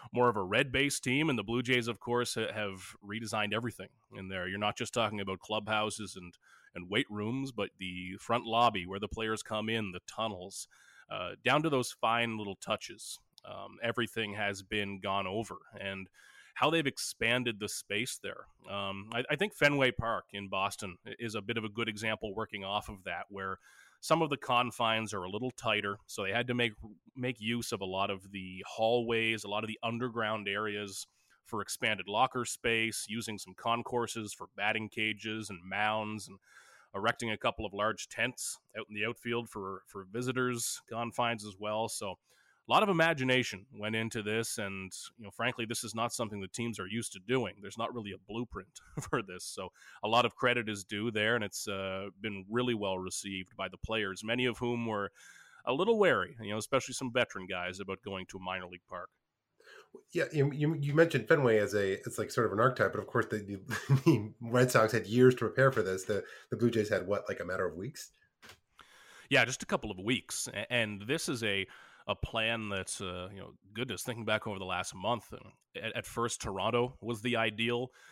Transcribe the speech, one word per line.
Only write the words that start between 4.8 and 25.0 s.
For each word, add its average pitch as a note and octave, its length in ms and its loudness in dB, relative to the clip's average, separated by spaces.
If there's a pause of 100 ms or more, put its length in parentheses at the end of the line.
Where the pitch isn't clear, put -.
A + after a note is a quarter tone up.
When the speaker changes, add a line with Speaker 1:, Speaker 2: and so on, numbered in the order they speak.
Speaker 1:
talking G#2+ 260 2
about F#2+ 200 -2
clubhouses G#2+ 760 -2
and, F2+ 180 -14 (400)
and F2+ 160 -10
weight A2+ 200 2
rooms, A#2 420 -4
but G#2 260 -4
the F#2 440 -8
front A#2 240 0
lobby A2+ 420 4
where F#2+ 120 -6
the G2+ 100 -6
players A2 340 -2
come G#2+ 240 -4
in, A2 240 -2
the F2+ 160 -10
tunnels, G2 600 -6 (420)
uh, F#2 200 -6 (120)
down C#3 200 6
to E3 60 2
those C3 220 2
fine A#2 460 2
little G2+ 180 -6
touches. - 640 -6 (260)
Um, G2+ 360 -12
everything A2+ 520 -2
has G2+ 300 -2
been G2+ 360 -2
gone G2 260 0
over, G2 300 -4 (240)
and G2 300 -8 (460)
how C#3+ 140 4
they've D#3+ 160 2
expanded A#2+ 720 0
the G2+ 120 -4
space - 520 -4
there. - 260 -10 (220)
Um, G2 440 -6
I, A#2 180 0
I D3 60 0
think G3 160 0
Fenway C#3+ 380 6
Park A2+ 420 -2
in G2+ 160 -8
Boston G2 480 -2 (100)
i-, A2 120 -8
is A2 160 -4
a G#2+ 60 -4
bit A2 160 -4
of A2 60 -2
a G#2+ 60 -4
good A2 180 -4
example A2 480 -4
working G#2 300 -6
off G#2 240 -2
of G2 160 -12
that, F2 240 -6
where F#2+ 300 -6 (420)
some E3 200 4
of D#3 80 0
the D3 60 -2
confines A2+ 760 2